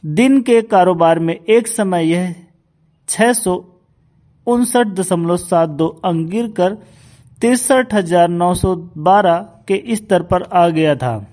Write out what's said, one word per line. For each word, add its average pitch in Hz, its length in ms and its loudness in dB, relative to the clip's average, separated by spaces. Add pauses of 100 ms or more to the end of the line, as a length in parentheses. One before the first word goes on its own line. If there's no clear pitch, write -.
दिन 247 380 2
के 233 200 2
कारोबार 180 580 2
में 165 160 -2
एक 220 320 0
समय 180 440 -2
यह 175 240 -2 (760)
छह 233 240 0
सौ 190 220 -2 (920)
उनसठ 240 400 0
दशमलव 175 500 -2
सात 170 320 0
दो 156 180 -2 (180)
अंक 165 240 -4
गिरकर 208 480 -4 (640)
तिरसठ 254 520 0
हजार 175 360 2
नौ 175 240 0
सौ 185 220 -2 (220)
बारह 175 400 2 (300)
के 208 280 -4
स्तर 190 280 -2
पर 180 200 -2
आ 175 260 2
गया 156 260 0
था। 123 200 -4 (180)